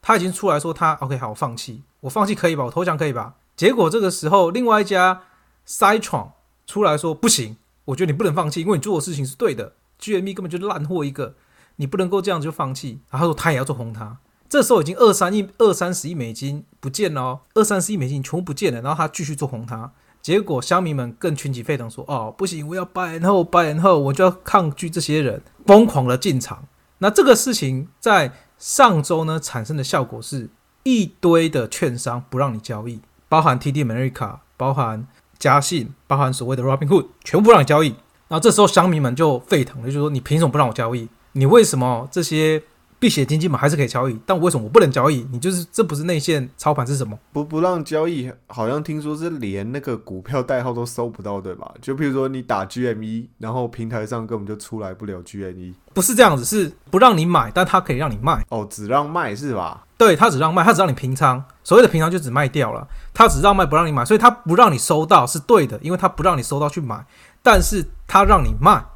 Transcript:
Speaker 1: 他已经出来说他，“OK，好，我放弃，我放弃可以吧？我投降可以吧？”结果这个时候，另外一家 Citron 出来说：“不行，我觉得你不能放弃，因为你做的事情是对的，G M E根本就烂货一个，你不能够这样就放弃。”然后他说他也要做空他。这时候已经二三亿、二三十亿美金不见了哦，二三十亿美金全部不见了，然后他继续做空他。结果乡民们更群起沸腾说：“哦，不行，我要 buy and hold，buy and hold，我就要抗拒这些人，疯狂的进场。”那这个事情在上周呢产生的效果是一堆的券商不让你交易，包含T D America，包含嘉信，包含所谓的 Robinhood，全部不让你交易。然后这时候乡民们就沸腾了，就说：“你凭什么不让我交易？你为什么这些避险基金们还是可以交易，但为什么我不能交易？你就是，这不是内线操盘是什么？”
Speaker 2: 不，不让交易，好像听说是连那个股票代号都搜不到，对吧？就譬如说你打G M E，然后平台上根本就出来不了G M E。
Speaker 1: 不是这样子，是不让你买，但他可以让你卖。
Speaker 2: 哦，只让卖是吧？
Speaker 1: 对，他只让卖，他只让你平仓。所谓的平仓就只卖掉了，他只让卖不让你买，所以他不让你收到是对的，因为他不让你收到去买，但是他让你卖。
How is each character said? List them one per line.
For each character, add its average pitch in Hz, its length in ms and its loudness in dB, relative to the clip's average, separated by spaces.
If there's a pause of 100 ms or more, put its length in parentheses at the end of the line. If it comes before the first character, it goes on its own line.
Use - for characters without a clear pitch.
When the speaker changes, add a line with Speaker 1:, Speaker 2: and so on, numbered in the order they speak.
Speaker 1:
他 226 160 2
已 - 20 2
经 180 120 -4
出 190 180 -2
来 147 100 0
说 156 120 -8
他， 156 300 0
“OK， 135 160 -4
好， 120 120 -8
我 107 40 -12
放 123 240 -8
弃， 123 240 -16 (200)
我 135 80 -10
放 202 180 -2
弃 208 80 -2
可 180 120 -2
以 165 80 0
吧？ 135 100 -4
我 120 40 -6
投 175 160 -4
降 170 100 -2
可 151 120 -2
以 135 60 -4
吧？” 117 220 -10 (200)
结 214 180 2
果 190 160 2
这 220 100 0
个 190 120 0
时 156 180 -6
候， 175 220 4
另 240 140 -2
外 214 160 4
一 - 20 0
家 185 380 0 (460)
Citron 202 600 0 (400)
出 208 160 -4
来 151 120 2
说 156 200 -4
：“不 233 120 -2
行， 113 300 -2 (280)
我 135 100 -6
觉 180 100 0
得 156 60 -2
你 139 40 0
不 196 80 -4
能 160 120 0
放 160 160 -2
弃， 165 100 -6
因 165 60 -4
为 208 100 0
你 - 60 -4
做 196 160 -2
的 - 40 -4
事 170 120 -8
情 139 100 -6
是 127 100 -12
对 156 200 -2
的 107 180 -14 (240)
，G 214 160 -8
M 185 140 -2
E 196 80 -8
根 196 80 -10
本 170 60 -10
就 175 180 -8
烂 156 180 -6
货 160 180 -4
一 143 60 -4
个， - 240 -10 (440)
你 143 100 -6
不 196 100 -6
能 185 100 -2
够 190 140 -2
这 196 80 -4
样 175 100 -2
就 147 120 -6
放 135 220 -6
弃。” 131 260 -12 (100)
然 131 100 -6
后 170 60 2
他 - 0 -
说 165 80 0
他 165 180 -2
也 135 60 -2
要 127 60 -4
做 139 120 -6
空 113 160 -12
他。 110 280 -16 (280)
这 285 140 2
时 - 100 2
候 214 80 6
已 143 60 0
经 180 100 -6
二 226 160 6
三 185 220 0
亿、 202 240 -2
二 208 160 4
三 175 180 -4
十 - 160 -8
亿 175 60 -8
美 120 180 -8
金 143 320 -8 (160)
不 - 80 -12
见 170 240 -2
了 139 100 -4
哦， 127 180 -6 (160)
二 220 80 4
三 202 180 0
十 214 100 -4
亿 208 60 -4
美 135 100 -2
金 139 140 -4
全 156 180 -6
部 - 20 -6
不 170 120 -8
见 160 180 -2
了， 120 100 -6
然 139 120 -4
后 - 20 -2
他 156 120 -2
继 - 160 -8
续 147 120 -8
做 139 120 -6
空 120 180 -10
他。 117 260 -12 (300)
结 180 180 0
果 185 220 -4
乡 185 200 0
民 156 140 -4
们 120 180 -6
更 165 220 -4
群 135 160 -8
起 120 120 -8
沸 151 120 -4
腾 117 140 -8
说 - 180 -16
：“哦， 113 300 -6
不 190 80 -4
行， 156 220 -8
我 170 80 -10
要 185 100 -6
buy 170 340 -8
and - 20 -4
hold，buy 170 520 2
and 160 80 -2
hold， 175 220 6
我 135 100 0
就 185 100 2
要 185 80 6 (120)
抗 170 320 2
拒 180 120 -8
这 160 140 -4
些 151 220 -2
人， 110 180 -4 (240)
疯 214 200 10
狂 139 200 -2
的 123 100 0
进 131 240 -2
场。” - 260 -12 (340)
那 196 100 2
这 370 140 4
个 269 120 8
事 233 200 -2
情 131 320 -4 (120)
在 175 320 2 (280)
上 208 420 4
周 160 220 -2
呢 160 160 -4
产 117 260 -10
生 151 100 -6
的 139 80 -4
效 135 200 -2
果 113 180 -10
是 120 280 -10 (340)
一 233 240 0 (120)
堆 165 300 4
的 131 180 -2
券 131 300 -4
商 123 320 -8
不 127 80 -6
让 135 160 -2
你 110 60 -8
交 110 280 -12
易， 113 140 -14 (260)
包 156 140 4
含 135 180 2
T 143 120 -4
D 147 120 -2
America， 120 540 -4 (200)
包 131 160 -2
含 117 320 -4 (320)
嘉 143 240 2
信， 143 320 -6 (140)
包 135 100 0
含 131 160 0
所 127 140 -8
谓 131 80 -2
的 123 80 -6
Robinhood， 139 440 2 (160)
全 - 160 0
部 208 60 4
不 233 60 10
让 190 100 10
你 135 40 4
交 151 180 4
易。 147 60 2 (380)
然 - 20 -20
后 160 100 -4
这 220 100 6
时 208 100 4
候 202 80 8
乡 185 220 4
民 160 100 0
们 123 160 0
就 151 260 2
沸 151 220 0
腾 123 200 -10
了， 131 80 -6
就 143 80 -4
说 151 100 -2
：“你 139 100 -2
凭 147 200 -2
什 170 60 4
么 131 60 0
不 143 60 -2
让 139 100 2
我 110 60 -6
交 120 220 -4
易？ 113 120 -8 (260)
你 135 120 2
为 220 180 8
什 147 140 0
么 127 320 -2
这 175 140 -4
些 156 400 0 (340)
避 247 120 4
险 135 180 0
基 151 100 0
金 165 140 0
们 131 80 -2
还 143 100 2
是 165 60 0
可 143 80 0
以 120 40 -2
交 131 220 -2
易， 113 160 -6
但 185 140 -2
为 175 100 2
什 143 80 0
么 110 60 -4
我 107 60 -8
不 180 100 8
能 160 100 6
交 131 220 2
易？ 131 200 -4
你 120 60 -8
就 165 140 -4
是， 175 180 -6
这 - 140 0
不 156 100 -2
是 151 120 -6
内 175 120 -2
线 143 380 -2
操 151 180 -2
盘 131 140 -2
是 143 80 -4
什 131 100 -6
么？” 107 140 -14 (140)
Speaker 2:
不， 147 100 -4
不 156 160 -6
让 175 240 0
交 156 240 -2
易， 131 240 -6 (160)
好 117 220 -6
像 147 120 -4
听 156 200 -8
说 151 140 -8
是 165 140 -8
连 107 440 -8
那 143 80 -8
个 123 160 -6
股 92 240 -14
票 127 200 -4
代 123 220 -4
号 123 80 -6
都 120 140 -6
搜 120 240 -6
不 113 120 -16
到， 101 200 -8
对 92 120 -12
吧？ - 160 -16 (120)
就 131 120 -8
譬 143 140 -2
如 135 60 -2
说 135 160 -2
你 131 120 -8
打 107 240 -4
G 123 220 -6
M 110 160 -6
E， 113 340 -10
然 110 160 -10
后 123 140 -4
平 117 220 -10
台 110 160 -6
上 113 200 -8
根 113 120 -8
本 101 100 -10
就 107 80 -8
出 107 240 -12
来 95 140 -10
不 101 120 -16
了 92 180 -10
G 98 200 -14
M 92 160 -12
E。 90 160 -16 (180)
Speaker 1:
不 190 80 -2
是 214 140 0
这 247 80 6
样 165 140 4
子， 123 80 -6
是 190 260 -2 (180)
不 180 80 0
让 220 200 6
你 160 80 0
买， 147 280 0
但 180 120 2
他 185 160 2
可 185 100 -8
以 127 60 -2
让 147 120 -4
你 104 120 -8
卖。 143 280 0
Speaker 2:
哦， 107 200 -6
只 104 180 -12
让 143 200 0
卖 151 280 -6
是 135 180 -8
吧？ 90 320 -8 (120)
Speaker 1:
对， 208 180 6
他 175 140 4
只 139 100 -2
让 160 140 0
卖， 196 100 2
他 226 100 6
只 160 60 2
让 190 100 4
你 131 40 0
平 131 200 -6
仓。 131 300 0 (200)
所 196 140 6
谓 247 60 10
的 214 60 6
平 160 120 0
仓 160 80 0
就 180 80 -4
只 143 140 -6
卖 135 160 0
掉 127 240 -2
了， 117 160 -10 (260)
他 226 140 6
只 143 140 2
让 202 140 6
卖 190 100 2
不 147 100 -2
让 170 100 4
你 156 60 -4
买， 127 140 0
所 214 100 4
以 - 20 4
他 240 120 6
不 175 260 0
让 226 160 8
你 131 60 -2
收 156 280 0
到 151 220 6
是 - 120 -6
对 165 280 4
的， 110 140 -8
因 160 100 -6
为 180 60 -2
他 190 100 0
不 151 160 -2
让 175 140 2
你 120 60 -4
收 143 160 -4
到 147 100 -2
去 175 120 -8
买， 113 240 -10 (380)
但 226 180 6
是 185 240 -2 (220)
他 196 160 4
让 196 180 6
你 110 200 0
卖。 180 240 4 (100)